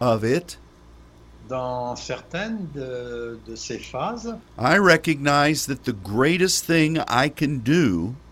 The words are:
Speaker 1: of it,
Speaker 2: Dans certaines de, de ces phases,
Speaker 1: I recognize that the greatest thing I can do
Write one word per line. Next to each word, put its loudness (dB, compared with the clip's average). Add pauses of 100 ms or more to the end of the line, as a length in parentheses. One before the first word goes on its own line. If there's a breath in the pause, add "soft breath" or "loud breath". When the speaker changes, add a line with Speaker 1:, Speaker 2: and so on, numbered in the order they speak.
Speaker 1:
of 2
it, 0 (920)
Speaker 2:
Dans -4
certaines -6
de, -8
de -12
ces -8
phases, -8 (240)
Speaker 1:
I 4
recognize 2
that -6
the -2
greatest 2
thing 4 (100)
I 4
can 0
do 2 (160)